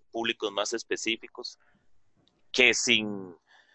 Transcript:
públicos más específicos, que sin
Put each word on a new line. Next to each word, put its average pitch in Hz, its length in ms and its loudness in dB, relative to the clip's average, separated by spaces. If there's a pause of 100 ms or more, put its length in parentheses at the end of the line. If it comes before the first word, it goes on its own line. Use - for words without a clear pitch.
(100)
públicos 113 400 -2
más 101 220 -2
específicos, 113 840 -6 (960)
que 123 220 6
sin 104 640 -2 (380)